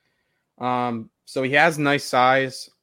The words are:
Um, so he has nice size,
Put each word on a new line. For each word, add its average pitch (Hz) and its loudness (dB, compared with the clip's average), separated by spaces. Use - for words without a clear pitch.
Um, 123 -4
so - -6
he 131 -2
has 151 4
nice 143 0
size, 131 0